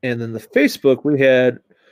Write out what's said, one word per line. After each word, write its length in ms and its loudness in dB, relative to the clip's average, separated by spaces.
And 180 -6
then 120 -10
the 80 -10
Facebook, 640 -2
we 160 -2
had 380 2